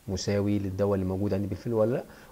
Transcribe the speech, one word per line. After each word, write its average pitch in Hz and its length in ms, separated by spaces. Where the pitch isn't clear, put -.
مساوي 101 520
للدواء 98 360
اللي 95 100
موجود 98 280
عندي 101 140
بالفعل 104 260
ولا 113 200
لا. 151 100